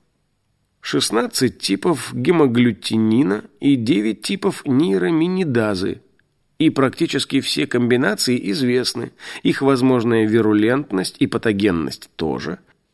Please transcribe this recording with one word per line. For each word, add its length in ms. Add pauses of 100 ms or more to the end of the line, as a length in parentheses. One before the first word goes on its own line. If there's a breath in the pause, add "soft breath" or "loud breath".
(840)
«Шестнадцать 760
типов 520
гемоглютинина 1300 (160)
и 160
девять 460
типов 440
нейроминидазы. 1400 (560)
И 120
практически 680
все 280
комбинации 840
известны. 640 (320 loud breath)
Их 180
возможная 640
вирулентность 960
и 80
патогенность 880
тоже. 420 (340)